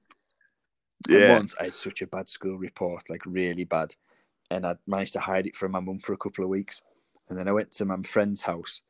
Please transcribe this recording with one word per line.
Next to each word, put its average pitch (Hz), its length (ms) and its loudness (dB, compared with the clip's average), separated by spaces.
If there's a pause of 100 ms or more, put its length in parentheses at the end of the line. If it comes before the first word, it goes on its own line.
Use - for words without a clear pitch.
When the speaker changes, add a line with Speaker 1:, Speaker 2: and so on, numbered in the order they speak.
(1080)
Speaker 1:
And 80 60 10
Speaker 2:
Yeah. 101 220 10
Speaker 1:
once 104 220 -2
I 87 60 -4
had 90 80 -6
such - 300 -8
a 90 40 -8
bad 95 220 -8
school 95 280 -6
report, 87 520 -6
like, 82 160 -10
really 90 380 0
bad. 80 320 -2 (560)
And 92 140 -2
I'd - 200 -2
managed 98 280 -2
to 98 60 -4
hide 95 280 0
it - 80 -8
from 95 160 -4
my 95 80 -2
mum 92 200 -6
for - 140 -4
a 95 40 -2
couple 98 260 -6
of 92 60 -2
weeks. 98 340 -4 (440)
And 92 100 -6
then 92 100 -2
I 98 60 2
went 107 200 0
to 104 120 -2
my 92 180 -2
friend's 101 400 2
house. - 460 -6